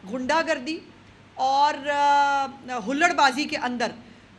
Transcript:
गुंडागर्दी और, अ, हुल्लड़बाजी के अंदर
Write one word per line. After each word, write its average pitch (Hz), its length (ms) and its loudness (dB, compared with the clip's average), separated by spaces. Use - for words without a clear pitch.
गुंडागर्दी 294 760 -2
और, 277 500 2
अ, 285 880 0
हुल्लड़बाजी 277 680 2
के 302 100 -6
अंदर 240 380 -4